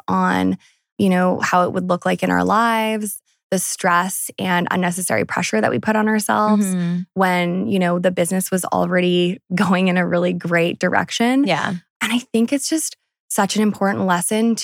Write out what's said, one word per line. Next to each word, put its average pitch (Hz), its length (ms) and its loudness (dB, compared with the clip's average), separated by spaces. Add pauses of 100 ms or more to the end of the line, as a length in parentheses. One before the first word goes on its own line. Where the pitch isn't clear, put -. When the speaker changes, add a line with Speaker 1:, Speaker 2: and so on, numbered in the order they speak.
Speaker 1:
on, 185 500 0 (400)
you 202 100 4
know, 180 320 2
how 180 240 2
it 180 80 -2
would 180 160 -4
look 175 160 -2
like 185 200 -2
in 180 80 0
our 180 120 2
lives, 220 760 0 (340)
the 190 60 0
stress 180 760 -2
and 180 360 0
unnecessary 175 520 -2
pressure - 360 -2
that 214 100 0
we 123 80 -2
put 214 160 0
on 214 140 2
ourselves 214 580 2
Speaker 2:
Mm-hmm. 175 300 -2 (180)
Speaker 1:
when, 180 540 0
you 196 100 0
know, 175 220 2
the 180 100 2
business 180 400 -2
was 185 140 -2
already 180 840 0
<laughs> 185 80 -4
going 185 320 2
in 180 100 2
a 180 80 2
really 175 280 0
great 175 480 -2
direction. 233 680 0
Speaker 2:
Yeah. 160 220 0 (340)
Speaker 1:
And 220 100 -2
I 240 60 2 (140)
think 226 200 2
it's 277 160 -2
just - 280 -4 (340)
such 202 240 0
an 208 80 2
important 196 440 0
lesson 214 580 0